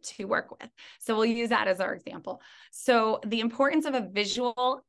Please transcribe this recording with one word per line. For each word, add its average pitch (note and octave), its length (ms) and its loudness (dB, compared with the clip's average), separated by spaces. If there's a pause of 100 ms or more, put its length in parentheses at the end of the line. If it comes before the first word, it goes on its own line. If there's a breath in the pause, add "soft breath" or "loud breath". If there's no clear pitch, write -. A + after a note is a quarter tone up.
to - 220 -10
work E3 340 -2
with. - 100 -16 (300 loud breath)
So A3+ 160 -2
we'll A3 100 4
use A#3 240 0
that G#3+ 180 2
as F#3 120 2
our F#3+ 160 -2
example. F3 460 -12 (300 loud breath)
So A3 540 2
the A3 140 -2
importance C#4 460 2
of C#4+ 100 -2
a A3+ 160 -2
visual B3 760 0